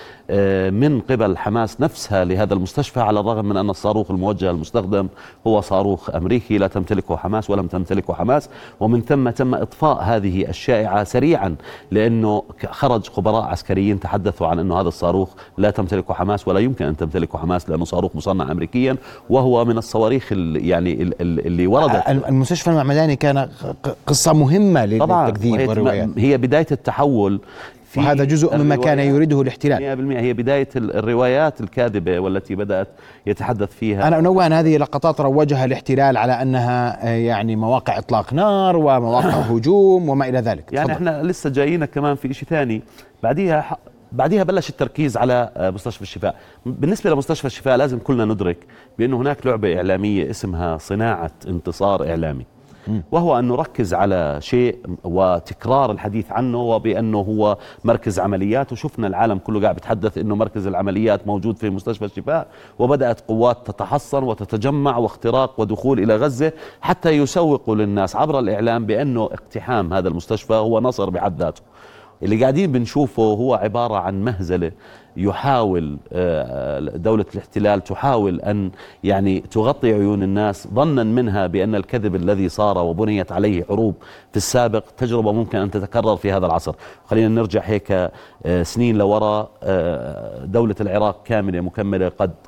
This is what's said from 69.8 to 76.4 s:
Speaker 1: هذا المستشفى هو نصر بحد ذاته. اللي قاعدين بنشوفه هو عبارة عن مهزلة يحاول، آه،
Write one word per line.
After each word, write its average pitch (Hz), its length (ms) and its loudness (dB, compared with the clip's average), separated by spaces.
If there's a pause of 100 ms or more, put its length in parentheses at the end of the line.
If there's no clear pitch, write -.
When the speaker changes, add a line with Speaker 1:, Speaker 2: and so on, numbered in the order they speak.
Speaker 1:
هذا 92 140 0
المستشفى 90 460 -4
هو 110 260 2
نصر 113 300 -2
بحد 90 300 -4
ذاته. 82 220 -4 (640)
اللي 107 180 0
قاعدين 143 300 2
بنشوفه 123 520 0
هو 110 300 2
عبارة 107 420 -2
عن 95 280 -2
مهزلة 90 480 -2 (460)
يحاول، 95 800 0 (160)
آه، 69 640 -4